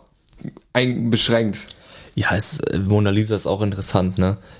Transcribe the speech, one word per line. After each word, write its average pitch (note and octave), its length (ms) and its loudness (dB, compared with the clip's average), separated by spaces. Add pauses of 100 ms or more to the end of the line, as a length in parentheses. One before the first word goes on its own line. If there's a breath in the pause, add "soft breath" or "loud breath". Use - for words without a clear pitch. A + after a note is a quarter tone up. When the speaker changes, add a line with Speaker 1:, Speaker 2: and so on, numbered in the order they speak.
(720)
Speaker 1:
ein-, B2 360 0
beschränkt. A2+ 580 0 (480 loud breath)
Speaker 2:
Ja, - 200 0
es, - 260 0
äh, - 180 -2
Mona G2+ 300 2
Lisa G#2+ 260 0
ist F#2 120 -4
auch G2 140 -2
interessant, F#2+ 560 -2
ne? F#2+ 200 2 (220 loud breath)